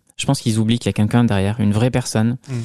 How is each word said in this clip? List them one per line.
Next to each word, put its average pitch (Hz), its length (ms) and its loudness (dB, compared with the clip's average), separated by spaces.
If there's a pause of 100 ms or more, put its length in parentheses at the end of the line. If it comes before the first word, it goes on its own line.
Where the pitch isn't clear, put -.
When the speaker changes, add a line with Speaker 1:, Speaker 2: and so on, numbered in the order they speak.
(180)
Speaker 1:
je - 80 -8
pense 139 160 0
qu'ils 113 180 0
oublient 113 200 0
qu'il - 100 -4
y - 0 -
a 98 40 -2
quelqu'un 110 300 2
derrière, 101 380 0
une 104 100 2
vraie 113 200 2
personne. 120 460 -2 (120)
Speaker 2:
Mm. 131 40 -8 (120)